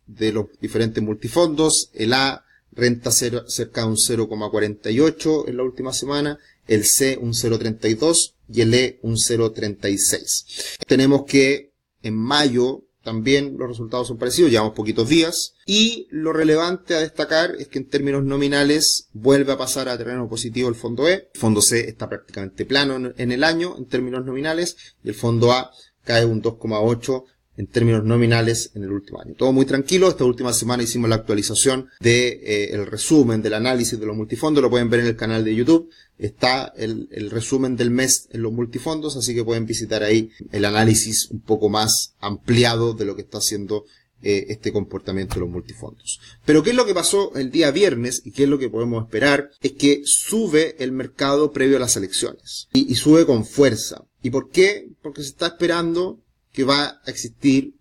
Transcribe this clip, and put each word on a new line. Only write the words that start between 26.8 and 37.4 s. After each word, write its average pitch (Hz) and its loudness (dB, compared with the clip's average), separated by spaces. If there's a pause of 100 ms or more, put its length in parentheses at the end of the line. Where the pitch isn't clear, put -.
en 98 -8
términos 117 2
nominales 117 2
en 101 -10
el 95 -6
último 98 -8
año. - -18
Todo 131 2
muy 131 6
tranquilo. 139 2
Esta 156 0
última 123 0
semana 120 -2
hicimos 117 -2
la 110 2
actualización 113 0 (100)
de, 120 4
eh, 104 -4
el 104 -6
resumen 117 4
del 107 0
análisis 120 -2
de 107 -6
los 107 -4
multifondos. 127 0
Lo 120 4
pueden 120 2
ver 117 2
en 120 0
el 113 -2
canal 110 -2
de 110 0
YouTube. 160 4 (280)
Está 127 -2
el, 110 -6
el 104 -8
resumen 127 -2